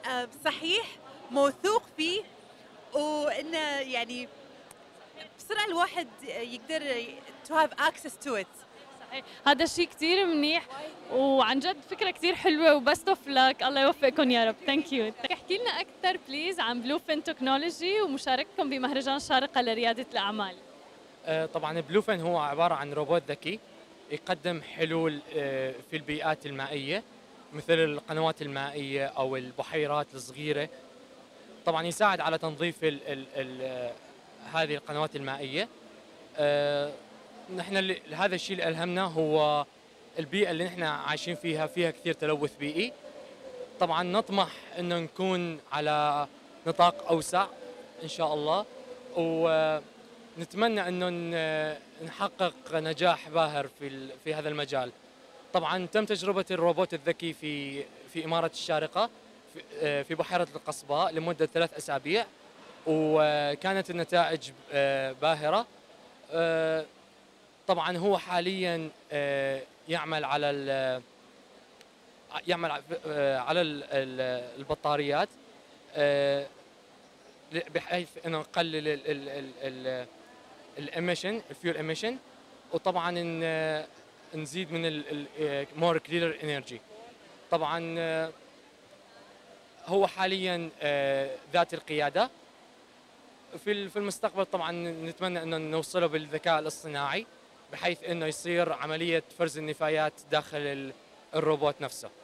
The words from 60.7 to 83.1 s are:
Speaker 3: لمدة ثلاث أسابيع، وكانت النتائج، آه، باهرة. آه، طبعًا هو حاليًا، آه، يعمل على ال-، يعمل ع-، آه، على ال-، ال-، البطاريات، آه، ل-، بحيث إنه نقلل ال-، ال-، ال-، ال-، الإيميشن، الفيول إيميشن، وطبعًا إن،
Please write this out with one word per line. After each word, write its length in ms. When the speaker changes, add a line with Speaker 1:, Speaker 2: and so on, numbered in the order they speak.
Speaker 3:
لمدة 320
ثلاث 320
أسابيع، 480
وكانت 1040
النتائج، 640
آه، 400
باهرة. 540
آه، 540
طبعًا 300
هو 200
حاليًا، 720
آه، 500
يعمل 360
على 240
ال-، 520
يعمل 240
ع-، 100
آه، 320
على 220
ال-، 220
ال-، 760
البطاريات، 720
آه، 520
ل-، 240
بحيث 320
إنه 140
نقلل 480
ال-، 240
ال-، 180
ال-، 320
ال-، 460
الإيميشن، 720
الفيول 260
إيميشن، 420
وطبعًا 360
إن، 340